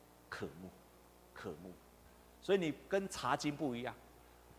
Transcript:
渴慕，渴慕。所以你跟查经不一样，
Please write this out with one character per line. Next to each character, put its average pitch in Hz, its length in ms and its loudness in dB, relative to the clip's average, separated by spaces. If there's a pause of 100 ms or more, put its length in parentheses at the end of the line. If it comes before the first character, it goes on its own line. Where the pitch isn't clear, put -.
(300)
渴 - 180 -4 (140)
慕， 92 80 -8 (640)
渴 - 180 -6 (100)
慕。 92 100 -8 (720)
所 190 140 6
以 - 20 8
你 160 160 4 (160)
跟 196 180 4
查 131 300 2
经 147 180 2
不 139 200 2
一 120 80 -2
样， 117 100 -2 (640)